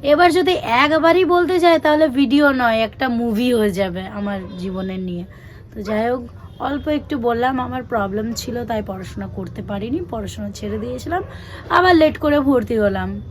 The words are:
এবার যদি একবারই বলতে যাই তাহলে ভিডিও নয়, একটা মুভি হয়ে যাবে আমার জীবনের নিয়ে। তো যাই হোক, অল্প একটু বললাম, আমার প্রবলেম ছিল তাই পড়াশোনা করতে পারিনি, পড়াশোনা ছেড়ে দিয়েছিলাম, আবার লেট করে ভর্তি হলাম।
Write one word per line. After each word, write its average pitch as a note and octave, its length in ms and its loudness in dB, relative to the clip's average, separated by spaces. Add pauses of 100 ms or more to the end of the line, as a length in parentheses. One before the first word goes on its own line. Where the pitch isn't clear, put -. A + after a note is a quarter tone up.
এবার D4+ 300 6
যদি F4+ 200 2
একবারই D#4 720 4
বলতে F4 340 2
যাই E4 200 6
তাহলে D#4 280 4
ভিডিও C#4 440 4
নয়, A#3+ 260 2
একটা A3+ 300 -2
মুভি A#3+ 460 0
হয়ে G#3+ 180 2
যাবে F#3+ 360 -4
আমার G3+ 320 -6 (180)
জীবনের F#3 420 -6
নিয়ে। F3+ 260 -6 (480)
তো A3 80 -12
যাই G#3+ 280 -2
হোক, B3+ 120 -2 (380)
অল্প C#4 280 -4
একটু D4+ 300 -2
বললাম, A#3+ 440 0
আমার B3 220 -6
প্রবলেম G#3+ 500 -4
ছিল A#3+ 320 -6
তাই A3 160 -4
পড়াশোনা G3 460 -10
করতে F#3+ 340 -10
পারিনি, G#3 380 -6 (100)
পড়াশোনা G#3 420 -8
ছেড়ে G#3 260 -8
দিয়েছিলাম, B3+ 460 -6 (460)
আবার F4+ 260 6
লেট D#4 220 4
করে D4 220 2
ভর্তি B3 380 2
হলাম। G3 540 -2